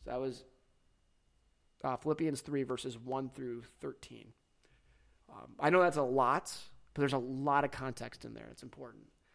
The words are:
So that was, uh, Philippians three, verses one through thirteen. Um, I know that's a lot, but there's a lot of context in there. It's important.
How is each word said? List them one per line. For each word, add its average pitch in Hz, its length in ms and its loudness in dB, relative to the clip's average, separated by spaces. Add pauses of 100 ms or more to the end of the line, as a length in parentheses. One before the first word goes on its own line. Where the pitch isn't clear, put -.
So 123 60 -8
that 123 100 -2
was, 131 260 -4 (1400)
uh, 131 120 -2
Philippians 151 440 0
three, 143 220 -2
verses 127 340 -4
one 127 320 -6
through 120 340 -8 (180)
thirteen. 117 520 -12 (960)
Um, - 300 -18
I 143 100 4
know 180 120 10
that's 175 180 6
a 143 40 4
lot, 131 540 4 (380)
but 147 60 -2
there's 139 120 4
a 139 60 2
lot 139 460 2
of 139 60 0
context 123 540 -8
in 117 80 -12
there. 110 180 -14
It's - 120 -18
important. 120 500 -16 (220)